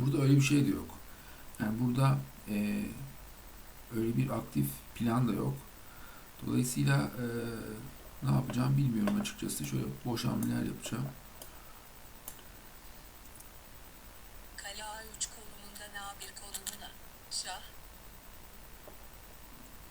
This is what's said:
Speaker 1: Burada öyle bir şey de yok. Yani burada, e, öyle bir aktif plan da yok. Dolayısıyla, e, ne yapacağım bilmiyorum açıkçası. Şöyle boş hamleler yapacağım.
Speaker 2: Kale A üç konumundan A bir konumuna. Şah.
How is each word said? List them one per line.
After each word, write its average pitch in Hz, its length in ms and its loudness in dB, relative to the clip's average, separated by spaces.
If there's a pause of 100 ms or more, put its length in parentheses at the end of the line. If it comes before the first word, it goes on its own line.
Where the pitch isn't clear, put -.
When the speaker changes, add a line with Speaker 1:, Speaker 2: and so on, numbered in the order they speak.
Speaker 1:
Burada 139 180 6
öyle 139 120 12
bir 143 60 12
şey 143 240 8
de - 40 4
yok. - 280 -2 (640)
Yani 110 200 2
burada, 131 380 6 (320)
e, 104 360 2 (1080)
öyle 117 220 4
bir 131 120 4
aktif 139 360 2 (300)
plan 120 320 4
da 101 60 4
yok. 131 200 2 (920)
Dolayısıyla, 139 500 6
e, 135 280 0 (960)
ne 139 80 4
yapacağım 135 460 6
bilmiyorum 107 440 6
açıkçası. - 440 -2
Şöyle 95 180 0 (220)
boş 117 200 2
hamleler 60 380 2
yapacağım. - 420 -2 (3500)
Speaker 2:
Kale 202 280 -8
A 214 200 -6 (140)
üç - 100 -2
konumundan 208 760 -10
A 202 160 -8
bir - 220 -10
konumuna. - 500 -8 (400)
Şah. 185 300 -4 (2250)